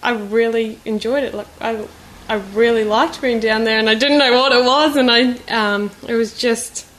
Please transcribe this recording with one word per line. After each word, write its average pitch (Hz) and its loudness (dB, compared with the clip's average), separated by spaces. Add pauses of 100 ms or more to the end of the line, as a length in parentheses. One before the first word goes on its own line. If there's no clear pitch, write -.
I 240 -2
really 226 -2
enjoyed 226 -4
it. - -6
Like, 208 -10 (120)
I, 226 -6 (500)
I 226 -2 (180)
really 226 2
liked 240 0
being 240 0
down 220 0
there, 220 0
and 220 2
I 220 4
didn't 285 2
know 269 4
what 262 2
it 247 4
was, 285 2
and 254 4
I, 247 4 (160)
um, 208 0 (160)
it 233 -4
was 226 -2
just - -4 (140)